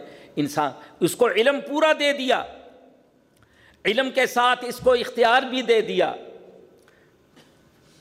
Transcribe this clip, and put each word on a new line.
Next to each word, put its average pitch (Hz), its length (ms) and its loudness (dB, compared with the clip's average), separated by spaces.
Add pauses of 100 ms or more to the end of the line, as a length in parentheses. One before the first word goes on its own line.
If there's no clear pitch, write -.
(360)
انسان، 147 360 -4 (280)
اس - 160 0
کو 233 140 2
علم 240 300 0 (100)
پورا 311 300 2
دے 285 140 0
دیا، 240 300 -2 (1400)
علم 254 300 0
کے 254 100 2
ساتھ 247 420 0
اس 247 100 -8
کو 254 160 4
اختیار 233 500 2
بھی 254 180 -4
دے 220 200 2
دیا۔ 175 320 -2 (1900)